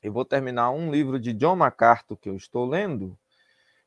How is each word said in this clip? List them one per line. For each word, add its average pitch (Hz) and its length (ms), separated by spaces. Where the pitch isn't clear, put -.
Eu 104 100
vou 120 100
terminar 127 480
um 160 200
livro 135 280
de 120 140
John 147 220
MacArthur 117 600
que - 120
eu 98 60
estou 123 300
lendo. 127 520